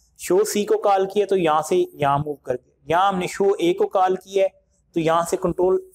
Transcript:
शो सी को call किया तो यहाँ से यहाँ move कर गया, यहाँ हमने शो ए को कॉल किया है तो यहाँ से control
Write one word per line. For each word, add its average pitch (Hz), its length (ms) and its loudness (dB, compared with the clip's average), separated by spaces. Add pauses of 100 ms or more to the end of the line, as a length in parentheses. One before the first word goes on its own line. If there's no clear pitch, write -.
(200)
शो 196 240 2
सी 208 200 -2
को 214 140 0
call 196 280 2
किया 196 200 -2
तो 196 100 0
यहाँ 156 260 2
से 185 140 -2 (180)
यहाँ 143 240 0
move 151 160 -6
कर - 200 -8
गया, - 360 -16
यहाँ 190 220 2
हमने 180 160 -4
शो 196 320 0
ए 170 120 2
को 196 140 0
कॉल 185 300 0
किया 190 280 -2
है 190 60 -2 (440)
तो 170 60 -2
यहाँ 165 240 2
से 180 120 -4
control 185 420 0 (160)